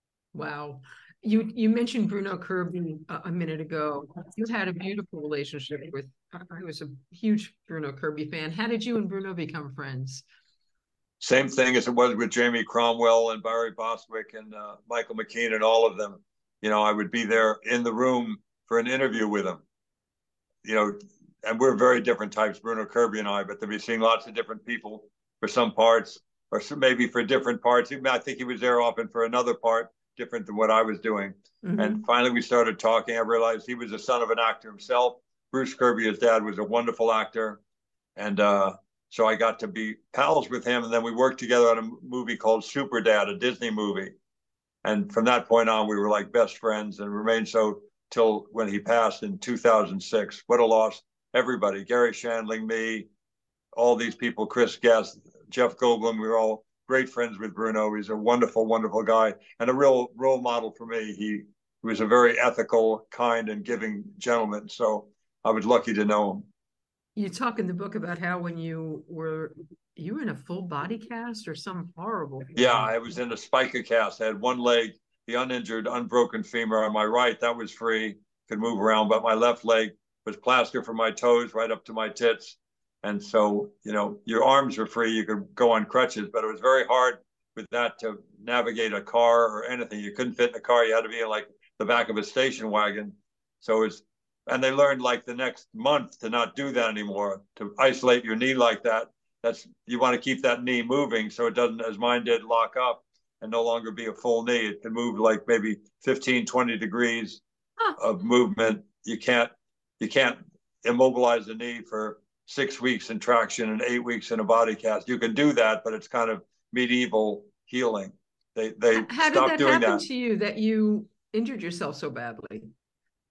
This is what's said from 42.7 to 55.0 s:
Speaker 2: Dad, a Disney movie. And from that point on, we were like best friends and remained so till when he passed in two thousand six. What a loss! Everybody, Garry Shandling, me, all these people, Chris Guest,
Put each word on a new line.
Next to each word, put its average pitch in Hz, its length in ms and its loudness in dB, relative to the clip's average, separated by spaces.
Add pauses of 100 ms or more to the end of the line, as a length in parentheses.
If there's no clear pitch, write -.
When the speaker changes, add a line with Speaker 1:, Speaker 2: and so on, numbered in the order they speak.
Speaker 2:
Dad, 104 280 4
a 101 100 -6
Disney 120 320 -4
movie. 101 400 -4 (720)
And 101 300 -2
from 117 140 2
that 123 200 4
point 113 220 4
on, 110 180 2
we 107 100 -2
were 101 120 0
like 104 240 0
best 117 260 2
friends 107 400 -4
and 104 160 -8
remained 110 340 0
so 107 340 0 (280)
till 110 400 2
when 110 180 -4
he 101 120 -2
passed 110 420 2
in 98 160 -8
two 120 180 -6
thousand 104 440 4
six. - 480 -2
What 120 100 4
a 117 80 6
loss! 110 340 2 (340)
Everybody, 104 500 0
Garry 120 280 2
Shandling, 113 540 -6
me, 113 400 -4 (680)
all 120 200 6
these 113 200 -4
people, 113 320 -4
Chris 113 300 0
Guest, 113 440 4 (300)